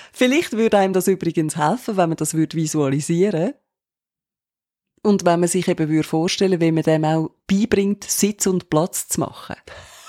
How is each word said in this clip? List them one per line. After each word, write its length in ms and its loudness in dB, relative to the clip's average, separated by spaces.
Vielleicht 400 0
würde 260 2
einem 160 2
das 140 0
übrigens 480 -2
helfen, 400 -2
wenn 120 2
man 80 -2
das 180 -4
würde 220 -2
visualisieren. 960 0
Und 240 2
wenn 140 4
man 100 2
sich 180 -2
eben 220 0
würde 180 0
vorstellen, 520 0
wie 120 2
man 120 0
dem 200 2
auch 260 0
beibringt, 580 0
Sitz 420 -2
und 240 -2
Platz 380 -2
zu 120 -4
machen. 360 -10